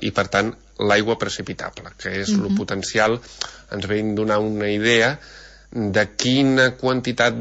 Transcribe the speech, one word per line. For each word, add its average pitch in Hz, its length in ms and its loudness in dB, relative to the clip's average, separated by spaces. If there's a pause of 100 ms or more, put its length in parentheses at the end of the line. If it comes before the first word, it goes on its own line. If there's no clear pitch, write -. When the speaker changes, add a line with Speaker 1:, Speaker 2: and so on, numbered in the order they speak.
Speaker 1:
i, 107 80 -4
per 98 180 -2
tant, 104 260 0 (240)
l'aigua 107 400 2
precipitable, - 760 -8
que 95 240 -6
és 98 100 -6
lo 98 200 2
Speaker 2:
Mhm. 98 60 2
Speaker 1:
potencial, 107 640 0 (540)
ens 101 140 -6
ve 104 160 0 (120)
donar 107 260 0
una 107 280 -2
idea 113 500 2 (520)
de 104 460 0
quina 131 600 2
quantitat 120 640 0